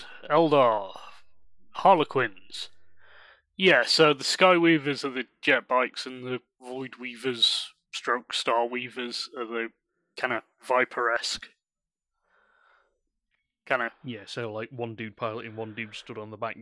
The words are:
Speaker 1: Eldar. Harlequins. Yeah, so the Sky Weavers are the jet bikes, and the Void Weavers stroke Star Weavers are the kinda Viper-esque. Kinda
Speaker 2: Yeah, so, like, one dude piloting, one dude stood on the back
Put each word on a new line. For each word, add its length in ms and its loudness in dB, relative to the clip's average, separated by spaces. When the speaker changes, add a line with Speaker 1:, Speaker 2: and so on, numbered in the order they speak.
Speaker 1:
Eldar. 680 4
Harlequins. 960 2
Yeah, 300 6
so 280 4
the 100 -4
Sky 340 6
Weavers 480 2
are 60 -4
the 140 -6
jet 260 2
bikes, 380 0
and 200 -12
the 140 -6
Void 380 -10
Weavers 760 -4
stroke 400 -4
Star 340 2
Weavers 680 -8
are 80 -6
the 240 -6
kinda 240 -2
Viper-esque. 840 -2
Kinda 260 -2
Speaker 2:
Yeah, 220 -10
so, 260 -8
like, 200 -10
one 240 -8
dude 200 -12
piloting, 400 -8
one 180 -10
dude 220 -12
stood 220 -14
on 140 -12
the 60 -14
back 240 -8